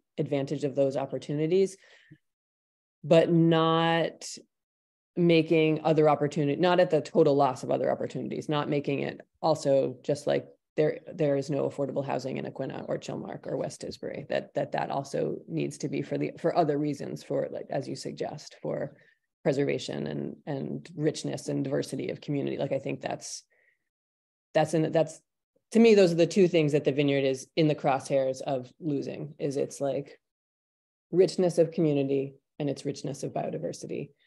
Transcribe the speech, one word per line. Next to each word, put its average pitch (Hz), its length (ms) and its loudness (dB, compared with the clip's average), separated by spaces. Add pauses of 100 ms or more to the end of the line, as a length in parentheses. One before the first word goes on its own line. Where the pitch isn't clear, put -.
(180)
advantage 139 460 -2
of 135 120 -2
those 139 220 2
opportunities, 160 800 0 (1300)
but 165 260 6
not 165 960 4 (920)
making 160 640 4
other 156 260 4
opportunity, 143 500 0
not 180 200 4
at 180 100 4
the 156 120 2
total 151 340 4
loss 135 280 2
of 131 60 -8
other 135 220 0
opportunities, 131 560 -6
not 147 220 -2
making 143 300 -2
it 139 200 -6 (220)
also 139 640 0
just, 143 220 -4
like, 143 220 0 (300)
there, 151 220 0 (140)
there 147 220 0
is 139 140 -4
no 139 180 -2
affordable 135 380 -4
housing 135 320 -6
in 139 80 -8
Aquinnah 135 420 -10
or 143 100 -6
Chilmark - 480 -10
or - 120 -6
West - 240 -8
Tisbury, - 480 -10
that, - 240 -4
that, 143 180 -4
that - 180 2
also 147 500 -2 (100)
needs 147 300 -4
to 147 100 -4
be 139 120 -2
for 143 160 -4
the, 143 220 -2
for - 160 0
other 147 220 2
reasons, 147 460 -4
for, 139 280 -4
like, - 180 -10
as 135 200 -4
you 135 80 -6
suggest, - 640 -10
for - 340 -6 (480)
preservation 139 640 -2
and, 143 280 -8 (100)
and 143 500 -8
richness 151 540 -4
and 143 140 -4
diversity 139 460 -4
of - 120 -10
community. 139 360 -4
Like, 143 140 -4
I 135 80 -2
think 139 220 -8
that's, - 420 -10 (1120)
that's, 156 200 2
in, 156 180 2
that's, 156 300 0 (500)
to 220 80 4
me, 226 160 10
those 190 160 8
are 165 40 0
the 165 120 6
two 180 200 4
things 160 260 4
that 147 100 2
the 151 80 2
vineyard 139 320 2
is 135 320 0
in 160 120 4
the 147 80 2
crosshairs 135 640 0
of 127 380 -4
losing, 139 600 -6
is 139 180 -2
its, 139 240 -4
like, 139 380 -6 (920)
richness 180 460 4
of 160 140 4
community 139 640 0 (240)
and 147 100 -2
its 135 160 -6
richness 143 380 -6
of 147 100 -8
biodiversity. - 760 -6 (180)